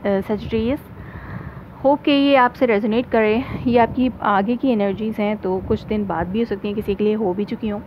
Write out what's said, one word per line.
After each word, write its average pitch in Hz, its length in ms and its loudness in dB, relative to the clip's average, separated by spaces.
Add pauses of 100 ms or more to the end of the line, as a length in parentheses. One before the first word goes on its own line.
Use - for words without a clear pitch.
सजिटेरियस, 220 720 -2 (1040)
Hope 285 180 4
कि 311 80 2
ये 277 260 6
आपसे 247 300 4
resonate 226 400 2
करे। 220 380 2 (220)
ये 240 120 4
आपकी 240 320 2 (120)
आगे 208 340 2
की 269 140 0
energies 208 480 0
हैं, 214 180 0
तो 185 320 -2
कुछ 214 140 0
दिन 214 240 -2
बाद 175 220 -2
भी 196 100 -2
हो 233 60 2
सकती 208 240 -4
हैं, 202 60 -4
किसी 202 200 -2
के 208 100 -2
लिए 214 100 2
हो 208 200 -2
भी 202 100 -2
चुकी 220 240 -6
हों। 208 180 -6